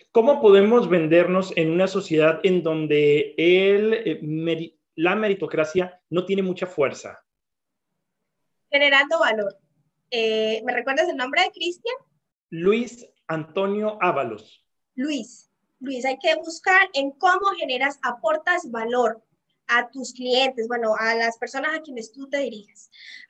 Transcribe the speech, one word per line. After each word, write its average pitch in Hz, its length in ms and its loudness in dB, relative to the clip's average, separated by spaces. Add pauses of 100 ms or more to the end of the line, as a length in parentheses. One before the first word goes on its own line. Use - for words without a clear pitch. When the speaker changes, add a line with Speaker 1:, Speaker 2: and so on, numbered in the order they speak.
(100)
Speaker 1:
"¿Cómo 247 300 4
podemos 202 480 8
vendernos 175 680 4
en 160 160 0
una 180 160 2
sociedad 160 560 2
en 185 200 2
donde 147 760 2
el, 196 560 4
eh, 160 300 -4
meri-, 160 580 -6 (160)
la 175 180 0
meritocracia 185 960 -2
no 175 160 -2
tiene 196 180 -2
mucha 180 240 -4
fuerza?" 113 560 -4 (1500)
Speaker 2:
Generando 285 500 4
valor. 220 360 0 (540)
Eh, 220 540 -2
¿me 247 80 -4
recuerdas 269 360 -2
el 302 80 -6
nombre 277 260 -2
de 392 100 -2
Cristian? 349 420 -8 (540)
Speaker 1:
Luis 208 580 -4 (220)
Antonio 196 720 -4
Ábalos. - 680 -4 (280)
Speaker 2:
Luis, 262 540 -8 (300)
Luis, 254 260 -10
hay 254 140 -4
que 311 160 0
buscar 370 580 0
en 277 200 -4
cómo 370 340 0 (120)
generas, 269 440 -4
aportas 311 680 -2
valor 226 540 -2 (420)
a 240 220 0
tus 262 240 -12
clientes, 247 560 -2
bueno, 233 300 -2
a 226 160 0
las 233 240 -2
personas 285 360 -6
a 311 60 -6
quienes 254 320 -14
tú 269 160 -18
te 277 80 -6
diriges. 220 540 -10 (400)